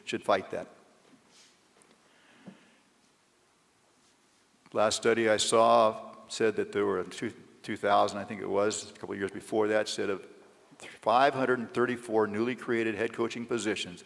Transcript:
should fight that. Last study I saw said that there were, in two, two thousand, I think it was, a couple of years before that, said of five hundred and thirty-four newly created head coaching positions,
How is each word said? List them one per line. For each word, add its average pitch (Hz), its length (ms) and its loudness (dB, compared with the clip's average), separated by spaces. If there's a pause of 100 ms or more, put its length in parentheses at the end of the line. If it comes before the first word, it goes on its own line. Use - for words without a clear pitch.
should - 200 -6
fight 95 260 0
that. 85 160 -8 (4000)
Last 107 240 2
study 113 320 2
I 107 80 4
saw 113 600 4 (300)
said 110 300 0
that 101 160 -2
there 104 120 0
were, 95 160 0
in 90 100 -8
two, 101 220 -8 (300)
two 110 140 -8
thousand, 101 420 2
I 98 60 -8
think 101 180 -10
it 98 80 -6
was, 101 400 0
a - 80 -20
couple 95 140 -10
of 98 80 -8
years 98 100 -4
before 107 380 0
that, 107 200 2
said 101 220 -4
of 95 100 -4 (800)
five 131 320 4
hundred 127 280 0
and 113 120 -8
thirty-four 120 540 0
newly 113 300 -2
created 113 400 -2
head 117 160 -2
coaching 117 340 -4
positions, 104 600 -4